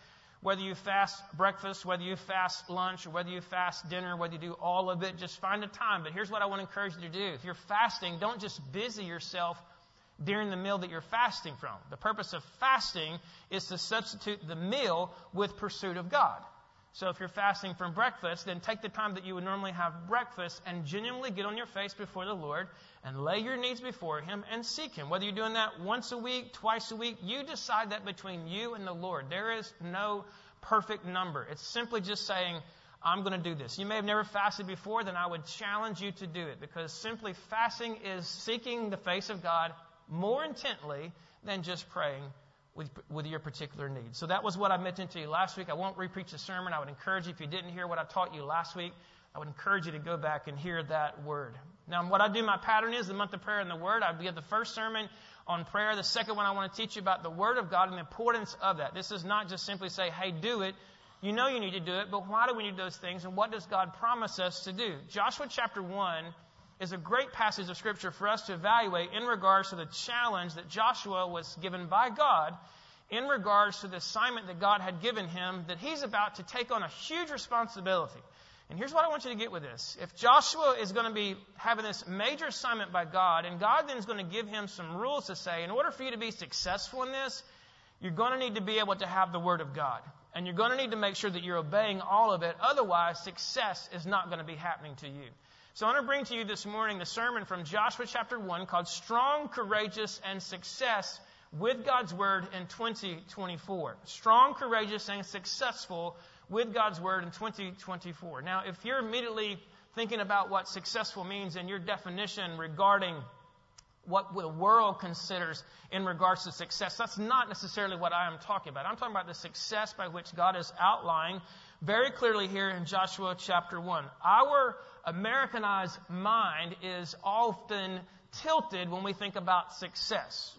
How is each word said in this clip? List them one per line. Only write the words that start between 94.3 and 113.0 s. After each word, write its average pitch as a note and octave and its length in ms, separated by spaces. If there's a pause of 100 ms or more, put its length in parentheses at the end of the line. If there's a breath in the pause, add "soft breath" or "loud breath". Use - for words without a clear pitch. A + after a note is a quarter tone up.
be D#3+ 120
happening D3+ 420
to D3 100
you." C#3 240 (420 loud breath)
So G#3+ 120
I A3 60
wanna C4 160
bring C#4 180
to A#3+ 100
you A3+ 80
this G3+ 220
morning G#3+ 320
the F3 80
sermon A#3 400
from F3 180
Joshua G#3+ 420
chapter A#3 320
one F#3 280
called F3 220
Strong, C#4 640
Courageous, G#3+ 760
and F#3+ 180
Success G3+ 800 (320 loud breath)
with A3+ 320
God's B3 280
Word F#3+ 380
in F3+ 160
twenty G3+ 640
twenty-four. F3 760
Strong, B3+ 520
courageous, G#3+ 520
and G3+ 180
successful F3+ 920 (320 loud breath)
with A3 240
God's G#3+ 260
Word F#3 240
in E3+ 80
twenty G3+ 420
twenty-four. F3 680
Now, F#3 240
if F3+ 200
you're B3+ 120
immediately A3 640 (300 loud breath)
thinking A3+ 260
about G3 300
what F#3 180
successful G3 560
means F#3+ 320
in F3+ 120
your G3 120
definition F#3 800
regarding E3+ 640 (840)